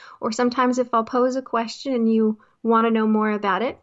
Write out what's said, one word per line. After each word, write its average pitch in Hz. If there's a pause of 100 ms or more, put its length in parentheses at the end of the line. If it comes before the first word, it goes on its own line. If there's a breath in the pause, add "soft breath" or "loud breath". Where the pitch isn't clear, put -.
(200 loud breath)
or 226
sometimes 247
if 247
I'll 226
pose 254
a 262
question 233
and 226
you 220 (240 soft breath)
wanna 226
know 220
more 214
about 196
it, 254